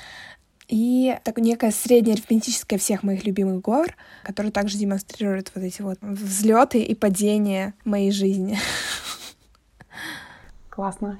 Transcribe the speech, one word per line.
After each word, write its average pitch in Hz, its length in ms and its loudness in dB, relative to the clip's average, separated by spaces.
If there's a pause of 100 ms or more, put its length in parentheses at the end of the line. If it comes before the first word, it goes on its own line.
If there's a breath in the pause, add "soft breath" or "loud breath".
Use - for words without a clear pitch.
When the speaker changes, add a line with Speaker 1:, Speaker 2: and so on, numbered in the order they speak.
(680 loud breath)
Speaker 1:
И 247 540 2
так 226 160 -4
некая 226 320 4
средняя 226 440 6
арифметическая 220 640 0
всех 196 240 0
моих 196 240 -2
любимых 190 340 0
гор, 277 360 0 (280 loud breath)
которая 208 280 -6
также 202 260 -2
демонстрирует 196 800 -4
вот 185 80 -6
эти 185 180 -8
вот 190 180 -6
взлёты 208 840 2
и - 100 -2
падения 202 800 0 (120)
моей 202 260 2
жизни. 196 480 0 (920 loud breath)
<laughs> - 1160 -18
Speaker 2:
Классно, 196 500 -6